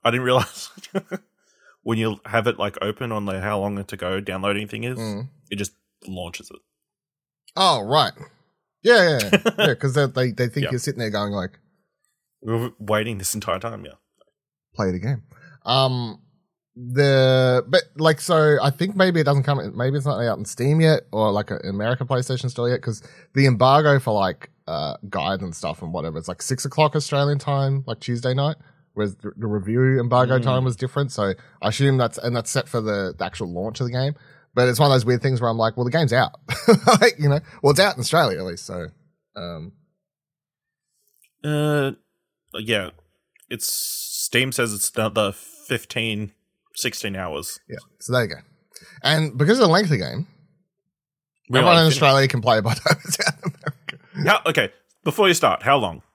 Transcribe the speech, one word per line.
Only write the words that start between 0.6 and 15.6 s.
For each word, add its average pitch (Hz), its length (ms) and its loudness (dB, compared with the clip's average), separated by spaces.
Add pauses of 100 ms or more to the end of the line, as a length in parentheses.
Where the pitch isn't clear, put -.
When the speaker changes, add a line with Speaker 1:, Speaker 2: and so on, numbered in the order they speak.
Speaker 1:
<laughs> - 880 -12
when 113 140 -2
you 110 280 -2
have 117 220 0
it, 117 120 -2
like, - 220 -4
open 110 320 -6
on 104 140 -6
the 95 120 -6
how 101 220 -4
long 101 200 -4
to 98 140 -12
go 95 240 -4
downloading 98 480 -4
thing 113 160 -10
is, 123 160 -8
Speaker 2:
Mm. 110 300 -8 (200)
Speaker 1:
it 104 60 -8
just 101 160 -6 (340)
launches 87 460 -12
it. - 80 -20 (960)
Speaker 2:
Oh, 170 300 2
right. 131 260 2 (720)
Yeah, 180 380 6
yeah, 101 100 -4
yeah. 208 240 2
Speaker 1:
<laughs> 196 120 2
Speaker 2:
Yeah, 135 80 2
'cause 135 180 -4
they, 143 140 2
they, 127 240 -2
they 123 180 -2
think 139 160 -2
Speaker 1:
Yeah. - 60 -4
Speaker 2:
you're 123 80 -4
sitting 123 200 -6
there 110 100 -4
going, 104 220 -2
like, 92 280 -6 (840)
Speaker 1:
We 110 160 -4
were 117 200 -4
waiting 107 420 -2
this 95 140 -6
entire 95 260 -6
time, 110 260 -12
yeah. - 80 -20 (840)
Speaker 2:
"Play 95 160 -2
the 90 80 -4
game." 113 240 -4 (420)